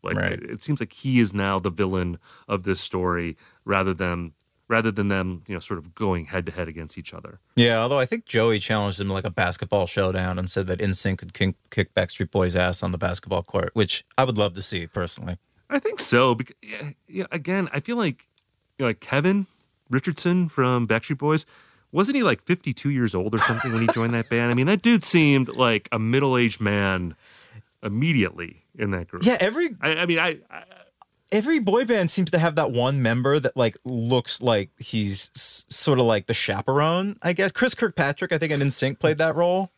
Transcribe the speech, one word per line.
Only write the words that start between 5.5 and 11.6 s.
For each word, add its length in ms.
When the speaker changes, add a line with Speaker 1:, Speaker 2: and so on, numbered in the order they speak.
Speaker 1:
know, 60
sort 180
of 160
going 320
head-to-head 420
against 300
each 160
other. 260
Speaker 2:
Yeah, 260
although 180
I 60
think 200
Joey 340
challenged 400
him, 100
like, 140
a 60
basketball 580
showdown 520
and 100
said 180
that 140
N 120
sync 260
could 140
kick, 220